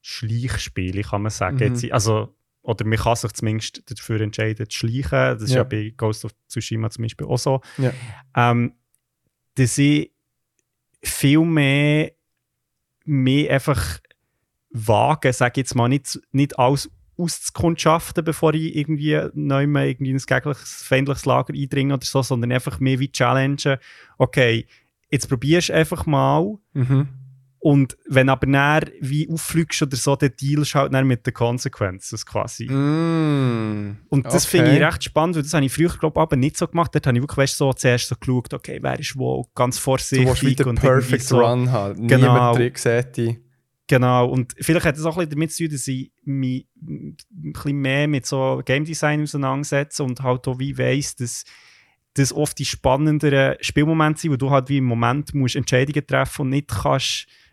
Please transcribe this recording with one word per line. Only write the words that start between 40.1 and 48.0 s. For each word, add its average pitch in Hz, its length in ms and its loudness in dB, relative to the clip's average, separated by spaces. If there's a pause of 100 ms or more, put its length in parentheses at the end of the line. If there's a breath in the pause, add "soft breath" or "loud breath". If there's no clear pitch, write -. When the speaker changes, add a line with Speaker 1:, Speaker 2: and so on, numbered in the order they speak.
Speaker 2:
Du 127 40 4
willst 127 160 0
wieder 131 220 2
Speaker 1:
und 117 140 0
irgendwie 131 200 6
Speaker 2:
Perfect 123 220 -2
Speaker 1:
so. 120 180 4
Speaker 2:
Run 123 280 2
haben. 104 380 -2
Speaker 1:
Genau. 131 100 8 (360)
Speaker 2:
Niemand 120 60 4
drin 123 160 2
sieht 123 420 0
dich. 113 200 -2 (500)
Speaker 1:
Genau, 123 420 4
und 131 300 -2
vielleicht 165 260 0
hat 147 120 2
das 156 60 -8
auch 160 140 -2
ein 170 100 -2
bisschen 151 40 -10
damit 156 200 -4
zu - 120 -6
tun, 156 100 -4
dass 131 160 -8
ich 131 220 -6 (120)
mich 131 420 -4 (160)
ein 151 360 -14 (120)
bisschen 151 460 -8
mehr 139 320 0